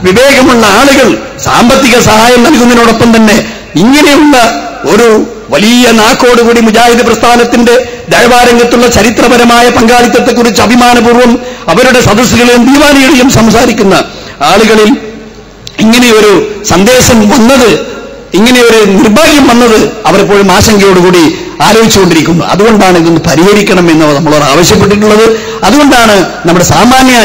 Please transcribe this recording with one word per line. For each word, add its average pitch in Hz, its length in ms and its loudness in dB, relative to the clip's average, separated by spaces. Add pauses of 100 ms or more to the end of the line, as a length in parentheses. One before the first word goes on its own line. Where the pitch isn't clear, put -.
വിവേകമുള്ള 247 580 2 (160)
ആളുകൾ 269 300 0 (380)
സാമ്പത്തിക 240 500 0 (120)
സഹായം 233 380 2
നൽകുന്നതിനോടൊപ്പം 240 680 0
തന്നെ 220 200 2 (460)
ഇങ്ങനെയുള്ള 285 520 2 (580)
ഒരു 233 160 2 (440)
വലിയ 226 320 0 (140)
നാക്കോടുകൂടി 240 680 0
മുജാഹിദ് 233 400 0
പ്രസ്ഥാനത്തിന്റെ 240 680 0 (380)
ദഅവാരംഗത്തുള്ള 240 720 0 (100)
ചരിത്രപരമായ 240 720 0 (120)
പങ്കാളിത്തത്തെക്കുറിച്ച് 240 880 0
അഭിമാനപൂർവ്വം 240 680 2 (420)
അവരുടെ 247 360 0
സദസ്സുകളിലും 240 600 0
ദീവാനികളിലും 277 600 2 (100)
സംസാരിക്കുന്ന 220 560 0 (560)
ആളുകളിൽ 214 400 2 (920)
ഇങ്ങനെയൊരു 220 480 2 (380)
സന്ദേശം 240 460 0 (160)
വന്നത്, 247 380 2 (680)
ഇങ്ങനെയൊരു 233 420 2 (200)
നിർഭാഗ്യം 294 520 2
വന്നത് 233 300 2 (260)
അവരെപ്പോഴും 196 480 0
ആശങ്കയോടുകൂടി 185 680 2 (400)
ആലോചിച്ചുകൊണ്ടിരിക്കുന്നു. 175 800 0 (100)
അതുകൊണ്ടാണ് 202 480 2
ഇതൊന്ന് 165 260 0
പരിഹരിക്കണമെന്ന് 175 800 0 (100)
നമ്മളോട് 147 340 0
ആവശ്യപ്പെട്ടിട്ടുള്ളത്. 202 720 0 (440)
അതുകൊണ്ടാണ് 240 480 2 (320)
നമ്മുടെ 175 240 0
സാമാന്യ 254 540 2